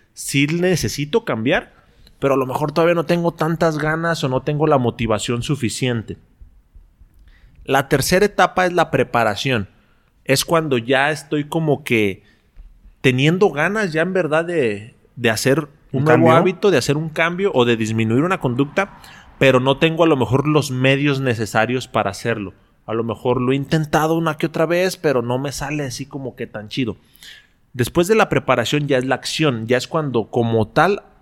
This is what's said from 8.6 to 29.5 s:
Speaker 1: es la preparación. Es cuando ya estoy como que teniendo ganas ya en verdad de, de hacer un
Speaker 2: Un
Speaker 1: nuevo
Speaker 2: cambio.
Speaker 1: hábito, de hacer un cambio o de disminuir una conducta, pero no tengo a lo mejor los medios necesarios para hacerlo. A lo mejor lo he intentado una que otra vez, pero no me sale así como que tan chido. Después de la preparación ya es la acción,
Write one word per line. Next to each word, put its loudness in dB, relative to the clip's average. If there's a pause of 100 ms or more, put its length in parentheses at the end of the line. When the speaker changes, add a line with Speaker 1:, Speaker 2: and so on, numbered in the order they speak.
Speaker 1:
es -2
la 0
preparación. 0 (560)
Es 2
cuando 0
ya 0
estoy -4
como -2
que -2 (760)
teniendo 2
ganas -2
ya 0
en -4
verdad 0
de, -4 (220)
de 0
hacer 2 (320)
un -2
Speaker 2:
Un 0
Speaker 1:
nuevo 6
Speaker 2:
cambio. 6
Speaker 1:
hábito, 2
de 4
hacer 0
un -4
cambio -2
o 4
de 2
disminuir 0
una -2
conducta, -2 (400)
pero 6
no 2
tengo 2
a 6
lo 4
mejor 0
los 2
medios 2
necesarios -2
para -2
hacerlo. -6 (340)
A -8
lo -2
mejor -2
lo 0
he 0
intentado -2
una -2
que -4
otra -2
vez, 0
pero 0
no -2
me -6
sale -6
así -10
como -12
que -10
tan -14
chido. -4 (760)
Después 0
de 2
la 2
preparación 0
ya 2
es 0
la -2
acción, -2